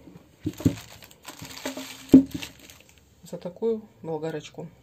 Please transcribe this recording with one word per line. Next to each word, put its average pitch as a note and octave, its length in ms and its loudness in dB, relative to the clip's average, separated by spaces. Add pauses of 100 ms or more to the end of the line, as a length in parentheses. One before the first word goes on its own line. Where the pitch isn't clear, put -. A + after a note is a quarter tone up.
(3250)
за E3+ 140 -8
такую A3 440 -2 (200)
болгарочку. D#3+ 680 -6 (140)